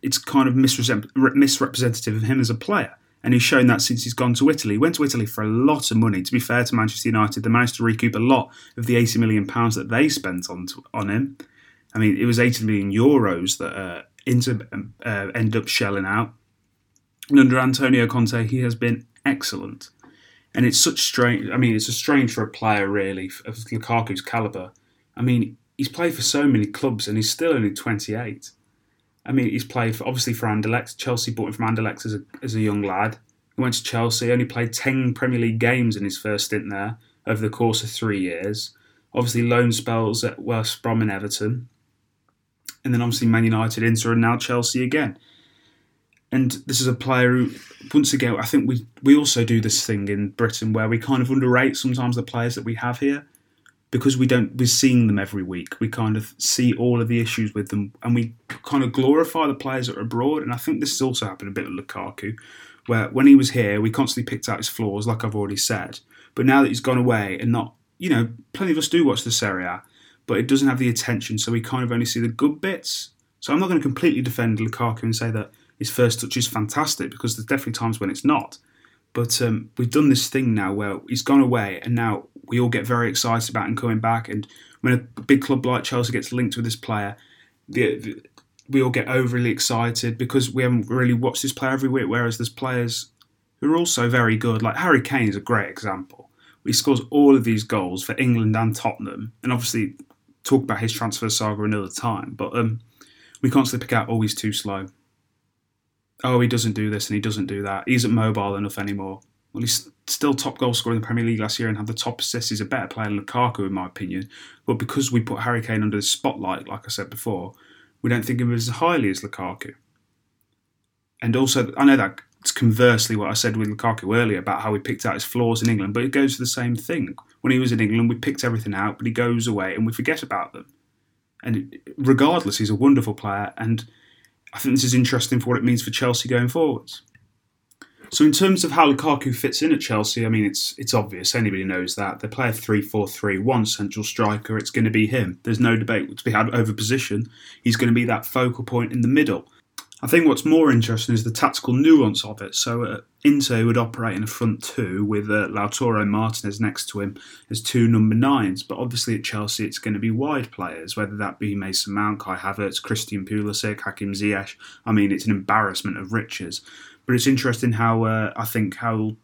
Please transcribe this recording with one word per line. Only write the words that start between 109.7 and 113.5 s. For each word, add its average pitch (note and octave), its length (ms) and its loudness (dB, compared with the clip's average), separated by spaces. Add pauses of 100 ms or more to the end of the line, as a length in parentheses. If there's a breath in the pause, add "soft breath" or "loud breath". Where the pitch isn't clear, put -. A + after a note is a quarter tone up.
still C#3+ 280 0
top C#3 240 -6
goal B2 160 0
scorer A#2 200 -2
in A2+ 60 0
the A2 60 -6
Premier A#2 180 -2
League A2+ 160 0
last G#2+ 180 -4
year A#2 100 -2
and G#2 100 -2
had G#2 80 -8
the A2+ 80 -6
top B2 260 -6
assists. - 300 -4
He's G#2+ 100 -4
a G#2 60 -4
better A#2+ 200 -4
player A2 200 -6
than G#2 180 -4
Lukaku, A#2 420 0